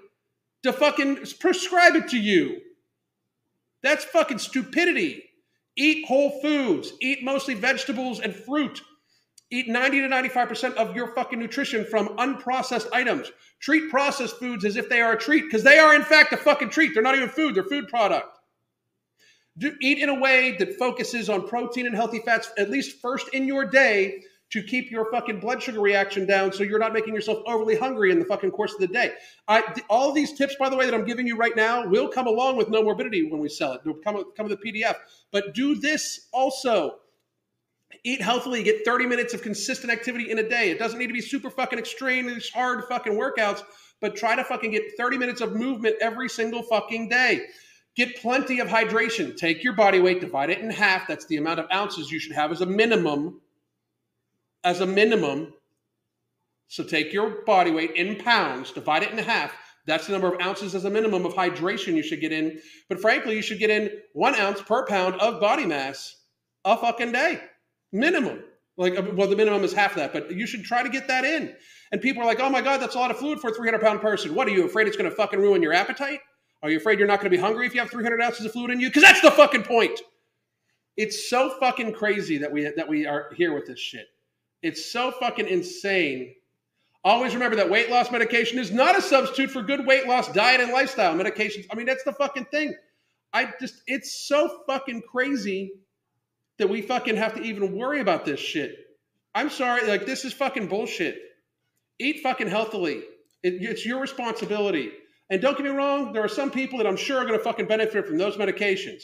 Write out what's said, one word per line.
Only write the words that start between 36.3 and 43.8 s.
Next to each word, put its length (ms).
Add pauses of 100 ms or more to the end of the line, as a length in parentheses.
also. 680 (1040)
Eat 160
healthily, 420
get 220
thirty 220
minutes 280
of 80
consistent 480
activity 400
in 80
a 100
day. 220
It 80
doesn't 200
need 80
to 60
be 100
super 260
fucking 300
extreme, 480
these 240
hard 340
fucking 300
workouts, 480 (380)